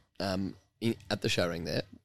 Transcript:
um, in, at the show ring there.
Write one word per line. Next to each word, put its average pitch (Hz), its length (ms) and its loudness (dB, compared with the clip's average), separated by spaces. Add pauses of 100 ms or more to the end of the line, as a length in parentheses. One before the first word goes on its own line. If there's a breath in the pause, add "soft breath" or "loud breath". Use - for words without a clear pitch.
(200)
um, 95 340 0 (260)
in, 113 140 2 (160)
at 104 120 0
the - 60 2
show 90 200 2
ring 85 160 -4
there. 85 180 0 (220)